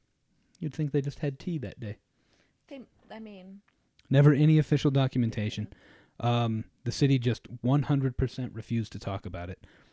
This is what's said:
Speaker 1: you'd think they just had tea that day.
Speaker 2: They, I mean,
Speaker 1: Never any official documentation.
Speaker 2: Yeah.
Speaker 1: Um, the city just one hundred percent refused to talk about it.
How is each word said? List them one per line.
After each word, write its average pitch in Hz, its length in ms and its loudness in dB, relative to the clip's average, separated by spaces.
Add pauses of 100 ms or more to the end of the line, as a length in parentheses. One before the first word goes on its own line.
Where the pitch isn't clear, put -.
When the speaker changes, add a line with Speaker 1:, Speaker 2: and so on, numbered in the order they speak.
(600)
Speaker 1:
you'd 151 140 -6
think 151 180 -4
they 147 100 2
just 139 180 -8
had 139 180 -4
tea 170 220 -6
that 110 200 -10
day. 104 180 -8 (680)
Speaker 2:
They, 277 140 -16 (300)
I 220 80 -16
mean, 196 420 -18 (480)
Speaker 1:
Never 143 240 8
any 151 260 6
official 147 320 2
documentation. 117 800 -2 (520)
Speaker 2:
Yeah. 120 220 2
Speaker 1:
Um, 110 220 -2 (180)
the 117 80 -2
city 139 260 4
just 120 300 -2 (140)
one 135 220 2
hundred 135 340 0
percent 127 360 -2
refused 113 380 -4
to 104 80 -10
talk 98 260 -6
about 87 240 -8
it. - 160 -14 (280)